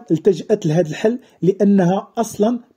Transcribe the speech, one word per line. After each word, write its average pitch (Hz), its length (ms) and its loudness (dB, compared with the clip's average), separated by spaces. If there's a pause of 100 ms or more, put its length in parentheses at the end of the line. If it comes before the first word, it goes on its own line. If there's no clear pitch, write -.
(100)
التجأت 190 560 0
لهاد 160 200 0
الحل 214 320 -2 (240)
لأنها 196 760 2
أصلا 226 420 -2 (160)